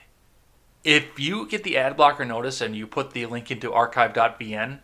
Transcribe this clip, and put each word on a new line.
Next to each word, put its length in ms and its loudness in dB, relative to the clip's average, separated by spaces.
if 340 2
you 300 -6
get 160 -6
the 140 -2
ad 180 0
blocker 300 6
notice 340 -4
and 160 -4
you 100 -8
put 260 -6
the 140 -6
link 240 -10
into 220 -6
archive 400 2
dot 260 2
V 160 -10
N, 300 -8